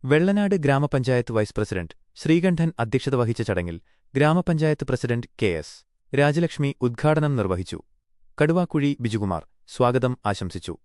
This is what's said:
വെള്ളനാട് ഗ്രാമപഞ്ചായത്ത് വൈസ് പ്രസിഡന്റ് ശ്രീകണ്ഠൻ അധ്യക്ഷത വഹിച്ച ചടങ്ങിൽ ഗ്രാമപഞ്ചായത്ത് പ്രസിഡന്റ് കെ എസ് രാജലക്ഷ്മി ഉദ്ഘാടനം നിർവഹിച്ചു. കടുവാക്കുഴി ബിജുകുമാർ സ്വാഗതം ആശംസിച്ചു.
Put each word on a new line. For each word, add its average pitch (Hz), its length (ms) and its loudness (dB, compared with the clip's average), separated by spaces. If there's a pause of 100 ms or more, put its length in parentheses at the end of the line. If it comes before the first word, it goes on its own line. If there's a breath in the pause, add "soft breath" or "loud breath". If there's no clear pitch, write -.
വെള്ളനാട് 196 500 2
ഗ്രാമപഞ്ചായത്ത് 135 760 0
വൈസ് 107 260 0
പ്രസിഡന്റ് 95 380 -4 (200)
ശ്രീകണ്ഠൻ 165 640 2
അധ്യക്ഷത 127 360 -2
വഹിച്ച 117 260 0
ചടങ്ങിൽ 87 380 -2 (360)
ഗ്രാമപഞ്ചായത്ത് 156 680 2
പ്രസിഡന്റ് 120 440 -2 (140)
കെ 113 40 2
എസ് 82 380 -4 (340)
രാജലക്ഷ്മി 147 640 0
ഉദ്ഘാടനം 147 540 0
നിർവഹിച്ചു. 92 440 -2 (600)
കടുവാക്കുഴി 151 580 2
ബിജുകുമാർ 104 440 -2 (340)
സ്വാഗതം 123 480 2
ആശംസിച്ചു. 92 600 -6